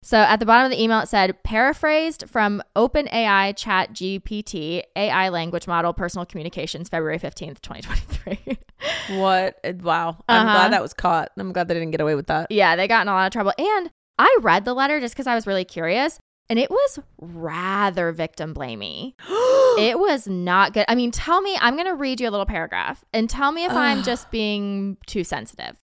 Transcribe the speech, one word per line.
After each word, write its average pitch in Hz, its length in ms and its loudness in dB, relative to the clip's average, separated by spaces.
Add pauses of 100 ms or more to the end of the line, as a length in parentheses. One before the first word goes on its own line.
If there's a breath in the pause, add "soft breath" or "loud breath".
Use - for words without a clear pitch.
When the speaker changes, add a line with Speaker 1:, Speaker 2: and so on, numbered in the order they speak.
Speaker 1:
So - 160 2
at 208 220 6
the 226 60 -2
bottom 233 180 6
of 262 60 0
the 233 120 -2
email, 226 180 2
it - 80 -4
said, 190 360 0
"Paraphrased 302 840 0
from 208 340 0 (120)
Open 208 380 2
A 226 140 0
I 196 260 2
Chat 202 400 -2
G 190 260 -6
P 208 240 -8
T 165 400 -6 (140)
A 202 140 0
I 190 180 2
language 170 400 -4
model, 170 240 0
personal 175 340 -6
communications, 165 640 -10
February 160 300 -4
fifteenth, 147 440 -12
twenty - 200 -14
twenty-three." - 800 -4
<laughs> - 560 -6
Speaker 2:
What? 190 400 2 (240)
Wow. 165 340 -2 (120)
I'm 226 200 6
Speaker 1:
Uh-huh. 208 100 6
Speaker 2:
glad 185 140 6
that 196 100 2
was 127 100 -8
caught. 165 460 0
I'm 190 140 -6
glad 175 160 -2
they 175 60 0
didn't 165 180 -4
get 156 80 -4
away 151 160 2
with 143 100 -4
that. 160 240 -2
Speaker 1:
Yeah, 190 260 4
they 190 120 0
got 226 140 4
in 202 60 -2
a 196 40 0
lot 190 140 4
of 190 60 -2
trouble. 202 240 0
And 370 340 -2 (280)
I 494 220 8
read 190 240 4
the 247 100 -2
letter 277 260 0
just 254 160 -6
'cause 262 120 -6
I 240 80 2
was 226 100 -2
really 190 180 0
curious, 185 540 -2 (320)
and 226 80 2
it 254 100 2
was 523 300 0 (220)
rather 175 920 -2
victim 160 420 -6
blamey. 107 640 -10
Speaker 2:
<gasps> - 80 -18 (500 loud breath)
Speaker 1:
It 339 200 2
was 330 300 0
not 180 460 2
good. 214 120 2
I 226 80 2
mean, 240 180 0
tell 349 280 0
me, 392 180 -2
I'm 254 200 2
gonna 359 160 -2
read 262 260 -4
you 240 80 -2
a - 20 0
little 202 140 -2
paragraph, 170 600 -6 (100)
and 226 160 0
tell 277 220 0
me 339 120 -4
if 359 80 -2
I'm 285 280 2
Speaker 2:
Ugh. - 40 -4
Speaker 1:
just 247 260 -4
being 202 760 -4
too 190 180 -4
sensitive. - 520 -10 (100)